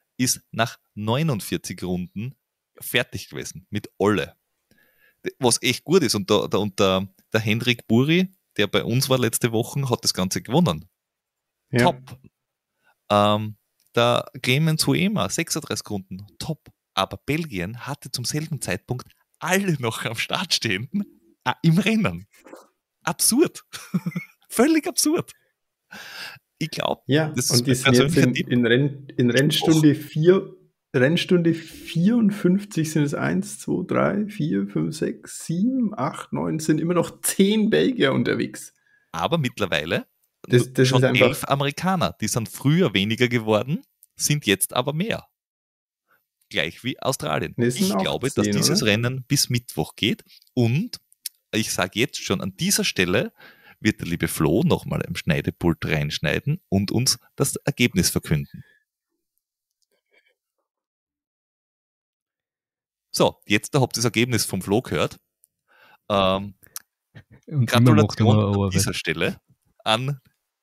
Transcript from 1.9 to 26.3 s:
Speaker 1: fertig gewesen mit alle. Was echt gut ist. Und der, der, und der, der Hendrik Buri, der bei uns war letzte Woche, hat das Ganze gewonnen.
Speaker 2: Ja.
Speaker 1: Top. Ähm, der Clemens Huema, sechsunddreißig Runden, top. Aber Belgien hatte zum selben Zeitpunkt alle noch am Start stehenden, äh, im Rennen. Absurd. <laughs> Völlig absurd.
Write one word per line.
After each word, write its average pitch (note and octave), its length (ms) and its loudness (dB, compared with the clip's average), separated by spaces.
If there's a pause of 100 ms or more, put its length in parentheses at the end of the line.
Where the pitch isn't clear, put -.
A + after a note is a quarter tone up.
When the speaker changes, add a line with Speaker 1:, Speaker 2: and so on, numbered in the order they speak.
Speaker 1:
fertig - 480 -4
gewesen - 420 -14
mit - 180 -8 (100)
alle. F#2 360 0 (1040)
Was A#2+ 240 2
echt B2+ 220 0
gut F3+ 180 4
ist. A#2+ 120 0
Und G2+ 140 -2
der, F2+ 200 2
der, G2 120 0
und G2+ 200 -2
der, F#2+ 280 2 (240)
der A2 80 2
Hendrik A#2 460 -2
Buri, D#3+ 480 2 (220)
der G#2 100 2
bei G2+ 160 0
uns B2+ 260 0
war C3 100 2
letzte A#2 340 0
Woche, B2 360 -2
hat A#2+ 140 -8
das - 100 -2
Ganze F#3 300 -4
gewonnen. A2+ 440 0 (840)
Speaker 2:
Ja. B2+ 220 4
Speaker 1:
Top. - 260 -18 (920)
Ähm, G#2 460 2 (380)
der A#2+ 340 2 (140)
Clemens D#3 440 2
Huema, C#3+ 440 0
sechsunddreißig - 580 -6
Runden, G2 380 -10 (120)
top. - 300 -10 (260)
Aber F#2+ 220 -2
Belgien A#2+ 680 -6
hatte C3+ 240 -12
zum B2 140 -8
selben D3+ 360 -6
Zeitpunkt - 480 -6 (300)
alle F3+ 420 0
noch A2+ 240 -4
am A2+ 120 -6
Start - 360 -6
stehenden, A#2+ 520 -2 (400)
äh, B2 180 -2
im D#3+ 160 4
Rennen. F#3 480 0 (800)
Absurd. - 600 0 (420)
<laughs> - 420 -12
Völlig D#4 400 2
absurd. - 440 -2 (1300)